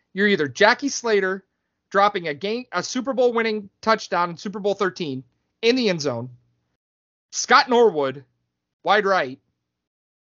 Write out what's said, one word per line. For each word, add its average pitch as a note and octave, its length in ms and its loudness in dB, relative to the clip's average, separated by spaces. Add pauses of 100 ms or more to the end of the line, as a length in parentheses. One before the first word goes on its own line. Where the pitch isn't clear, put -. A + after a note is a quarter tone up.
(120)
You're G3+ 160 0
either D3+ 200 2
Jackie A3+ 400 2
Slater G3 560 -2 (460)
dropping G3 380 0
a D3 60 -6
game, G#3+ 380 -6
a F3+ 100 -4
Super B3+ 300 -6
Bowl B3 200 2
winning A3 360 -2 (120)
touchdown F#3+ 500 0
in E3+ 60 -10
Super G3+ 240 -10
Bowl G3 140 -2
thirteen F3 500 -4 (380)
in A#3 120 4
the B3 140 2
end E3+ 120 0
zone, B2+ 300 -4 (1040)
Scott - 360 2
Norwood, D#3 560 2 (600)
wide G3+ 200 2
right, E3 360 0 (840)